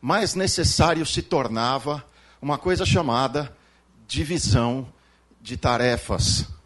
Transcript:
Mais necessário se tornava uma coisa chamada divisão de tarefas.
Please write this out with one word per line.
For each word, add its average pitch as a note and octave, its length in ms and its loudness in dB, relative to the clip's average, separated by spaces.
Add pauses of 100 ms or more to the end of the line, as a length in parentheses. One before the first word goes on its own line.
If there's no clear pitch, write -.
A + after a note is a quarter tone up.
Mais F#3 340 0
necessário E3 720 2
se - 160 -4
tornava C3 840 -2 (360)
uma C#3+ 180 -2
coisa F3+ 260 0
chamada C3+ 680 0 (520)
divisão C3 840 0 (520)
de A#2+ 160 -10
tarefas. A#2+ 920 0 (200)